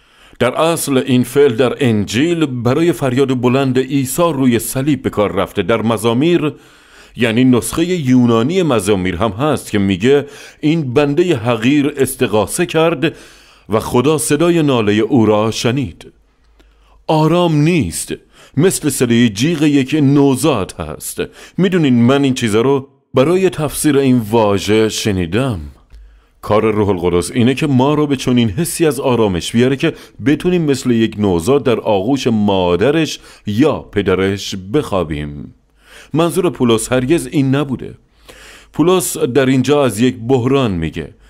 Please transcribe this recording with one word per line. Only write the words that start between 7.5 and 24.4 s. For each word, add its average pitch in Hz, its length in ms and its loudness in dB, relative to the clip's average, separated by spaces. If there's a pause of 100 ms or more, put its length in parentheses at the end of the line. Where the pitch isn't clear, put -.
یونانی 127 800 2
مزامیر 95 520 0
هم 107 160 -2
هست 127 400 -4
که 107 80 -2
میگه: 101 460 2 (340)
«این 151 340 -2
بنده 147 420 2
حقیر 123 640 0
استغاثه 123 680 0
کرد 160 500 -2 (540)
و 107 100 0
خدا 127 380 0
صدای 160 460 0
ناله 113 380 2
او 113 240 2
را 107 260 2
شنید.» 117 600 -6 (960)
آرام 160 480 2
نیست، 147 580 0 (440)
مثل 156 320 0
صدای 120 400 2
جیغ 139 340 -2
یک 143 300 2
نوزاد 139 840 2
هست. - 420 -10 (360)
می‌دونین 170 360 2
من 123 300 4
این 131 100 0
چیزا 113 280 0
رو 131 260 0 (260)
برای 175 360 2
تفسیر 151 480 -2
این 127 220 4 (100)
واژه 107 600 2